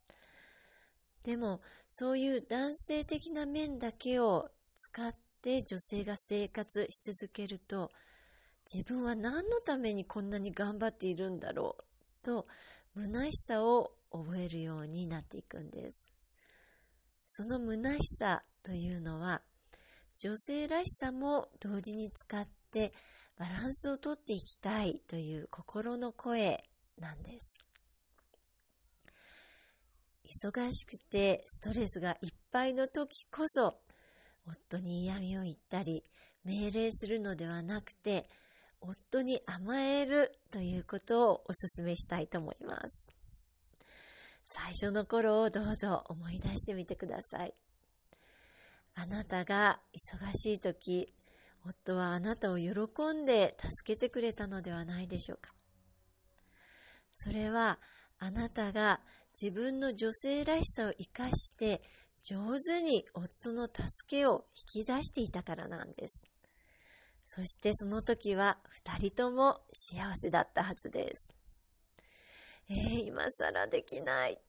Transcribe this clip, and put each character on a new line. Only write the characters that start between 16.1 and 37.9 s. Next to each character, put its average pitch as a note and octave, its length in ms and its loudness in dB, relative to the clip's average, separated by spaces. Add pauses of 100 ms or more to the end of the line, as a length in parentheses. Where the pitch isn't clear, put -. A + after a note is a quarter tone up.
そ - 180 -6
の B3 140 -2
虚 A#3+ 400 -2
し - 180 4
さ G3 280 0 (180)
と F#3+ 100 -10
い F3 220 -4
う F3 60 -6
の D#3+ 180 -6
は、 F3 240 -4 (760)
女 G#3 180 -4
性 C#4+ 320 2
ら E4 160 0
し F4+ 100 4
さ C4 160 4
も C#4 380 0 (100)
同 G3+ 220 -6
時 G#3+ 160 -6
に G#3+ 160 -6
使 - 280 2
っ G3+ 60 -6 (240)
て G#3+ 220 -2 (440)
バ F3 120 -8
ラ G3 180 -4
ン C4 80 4
ス C#4 160 8
を C4+ 80 -2
と D4 140 -4
っ D4 40 -6
て - 160 -4
い F#3+ 80 -2
き - 160 -6
た G#3+ 280 -2
い F3 240 -2
と F3 80 -8
い D#3 240 -6
う - 100 -10
心 A3 460 -8
の A#3+ 160 -6
声 A3+ 500 0 (340)
な D#3+ 160 -12
ん D3+ 120 -14
で A#3+ 160 -12
す。 - 180 -4 (3000)
忙 B3 260 -2
し - 140 2
く - 100 -6 (140)
て G3 360 4
ス - 140 0
ト G#3+ 140 -4
レ G#3+ 140 0
ス - 100 2
が - 240 -2
い F3 60 -6
っ - 60 -10 (180)
ぱ B3+ 140 2
い C4 80 2
の C4 120 2
時 C#4+ 460 -2
こ D#4 160 2
そ、 A#3 320 8 (680)
夫 E3+ 320 -8
に F3+ 240 -4
嫌 F#3 140 -4
味 F#3+ 220 -4
を F#3+ 40 -4
言 F3+ 120 -4
っ - 20 -14 (120)
た F#3 140 -2
り、 E3 220 -4 (400)
命 G3+ 260 -2
令 A3+ 220 0
す A3 160 6
る A3 100 0
の G3+ 160 -4
で E3 140 -4
は E3+ 140 -6
な G3+ 200 -4
く - 140 -12